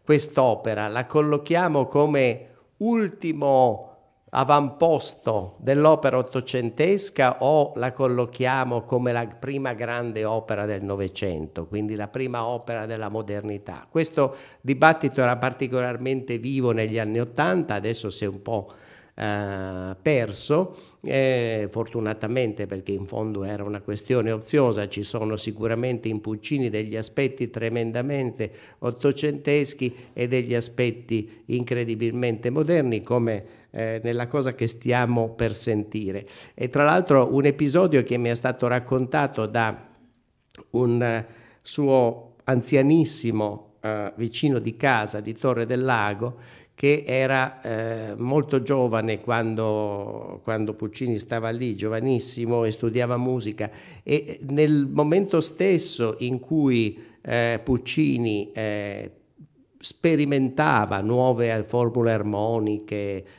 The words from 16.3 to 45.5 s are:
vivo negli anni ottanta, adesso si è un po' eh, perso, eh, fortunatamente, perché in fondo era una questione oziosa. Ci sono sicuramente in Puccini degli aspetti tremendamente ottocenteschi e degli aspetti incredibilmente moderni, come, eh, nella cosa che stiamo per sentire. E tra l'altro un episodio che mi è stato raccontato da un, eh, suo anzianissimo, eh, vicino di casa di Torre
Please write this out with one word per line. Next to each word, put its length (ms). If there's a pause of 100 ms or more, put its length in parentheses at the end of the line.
vivo 320
negli 280
anni 200
ottanta, 560
adesso 360
si 140
è 40
un 140
po' 300 (480)
eh, 800
perso, 760 (260)
eh, 680
fortunatamente, 960
perché 260
in 120
fondo 400
era 200
una 180
questione 480
oziosa. 580
Ci 140
sono 340
sicuramente 720
in 140
Puccini 480
degli 260
aspetti 540
tremendamente 1000 (280)
ottocenteschi 1160 (200)
e 120
degli 280
aspetti 920
incredibilmente 1000
moderni, 540
come, 420 (260)
eh, 320
nella 240
cosa 280
che 120
stiamo 640
per 240
sentire. 720 (280)
E 160
tra 140
l'altro 500
un 100
episodio 580
che 140
mi 140
è 40
stato 340
raccontato 760
da 420 (840)
un, 320
eh, 240 (340)
suo 840
anzianissimo, 1400
eh, 340
vicino 420
di 180
casa 440
di 140
Torre 320